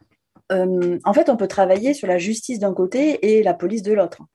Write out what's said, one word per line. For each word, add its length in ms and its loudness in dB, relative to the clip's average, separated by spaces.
Euh, 520 0
en 80 2
fait, 160 4
on 80 2
peut 120 -2
travailler 440 0
sur 140 -6
la 120 0
justice 420 -6
d'un 120 -2
côté 640 0
et 60 4
la 100 2
police 300 -4
de 100 -2
l'autre. 300 0